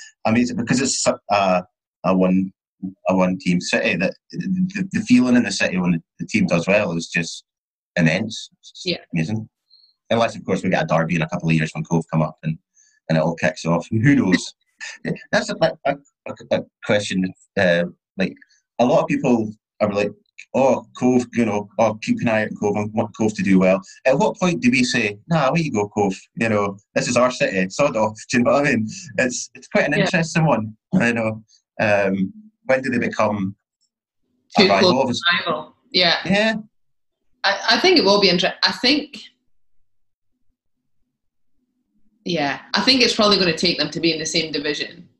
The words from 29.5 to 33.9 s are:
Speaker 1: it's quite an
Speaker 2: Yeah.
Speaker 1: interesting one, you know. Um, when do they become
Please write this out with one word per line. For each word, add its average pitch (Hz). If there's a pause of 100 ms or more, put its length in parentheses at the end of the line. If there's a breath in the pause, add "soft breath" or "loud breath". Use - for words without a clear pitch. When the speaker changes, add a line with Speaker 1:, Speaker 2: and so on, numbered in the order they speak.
Speaker 1:
it's -
quite 190
an 143
Speaker 2:
Yeah. 160
Speaker 1:
interesting 165
one, 110 (180)
you 117
know. 110 (360 soft breath)
Um, 98 (320)
when 131
do 131
they 120
become 104 (1040)